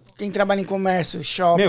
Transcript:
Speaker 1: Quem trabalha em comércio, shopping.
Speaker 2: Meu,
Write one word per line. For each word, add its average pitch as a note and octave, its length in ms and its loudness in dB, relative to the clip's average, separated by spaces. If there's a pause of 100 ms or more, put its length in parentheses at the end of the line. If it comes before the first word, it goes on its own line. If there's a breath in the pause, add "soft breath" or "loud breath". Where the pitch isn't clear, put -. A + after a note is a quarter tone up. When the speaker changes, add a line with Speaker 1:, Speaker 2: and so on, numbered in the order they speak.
(180)
Speaker 1:
Quem G3+ 140 -6
trabalha G3+ 280 0
em F#3+ 60 -4
comércio, F#3 580 -2
shopping. E3+ 380 2
Speaker 2:
Meu, G3+ 80 4